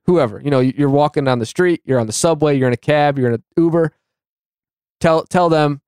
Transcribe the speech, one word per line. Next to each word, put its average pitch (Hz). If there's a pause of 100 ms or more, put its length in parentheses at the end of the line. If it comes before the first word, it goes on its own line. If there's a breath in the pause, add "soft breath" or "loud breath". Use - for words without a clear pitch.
whoever. 139
You 139
know, 139
you're 131
walking 143
down 127
the 117
street, 175
you're 131
on 110
the 110
subway, 151
you're 127
in 123
a -
cab, 147
you're 127
in 117
an 110 (120)
Uber. 165 (1080)
Tell, 160
tell 180
them, 151